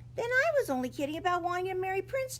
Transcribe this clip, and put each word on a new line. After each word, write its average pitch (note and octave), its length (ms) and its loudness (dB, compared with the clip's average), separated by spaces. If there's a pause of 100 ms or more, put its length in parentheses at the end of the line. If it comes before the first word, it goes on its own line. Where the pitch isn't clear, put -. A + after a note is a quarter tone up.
(160)
then A4+ 100 -2
I C#5 340 4
was A4 100 2
only B3+ 200 0
kidding D4 280 -4
about F4 260 2
wanting F4+ 240 0
to F#4+ 80 -2
marry F#4+ 260 0
Prince C5 380 -4